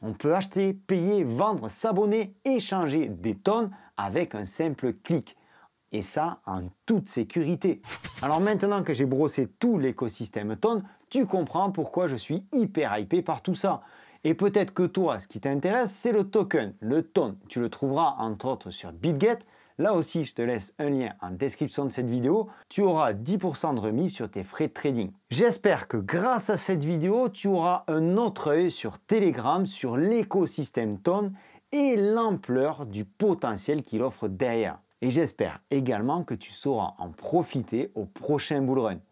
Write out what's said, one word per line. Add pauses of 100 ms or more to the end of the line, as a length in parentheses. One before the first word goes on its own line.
On
peut
acheter,
payer,
vendre,
s'abonner, (100)
échanger
des
tonnes (260)
avec
un
simple
clic. (540)
Et
ça,
en (200)
toute
sécurité. (400)
Alors
maintenant
que
j'ai
brossé (100)
tout
l'écosystème
tonne, (240)
tu
comprends
pourquoi
je
suis
hyper
hypé
par
tout
ça. (440)
Et
peut-être
que
toi,
ce
qui
t'intéresse,
c'est
le
token,
le
tonne. (100)
Tu
le
trouveras
entre
autres
sur
BitGet. (400)
Là
aussi,
je
te
laisse
un
lien (100)
en
description
de
cette
vidéo. (200)
Tu
auras
dix
pour
cent
de
remise
sur
tes
frais
de
trading. (180)
J'espère
que
grâce
à
cette
vidéo,
tu
auras
un
autre
œil
sur
Telegram,
sur
l'écosystème
tonne (380)
et
l'ampleur
du
potentiel
qu'il
offre
derrière. (200)
Et
j'espère (100)
également
que
tu
sauras
en
profiter
au
prochain
bull
run. (140)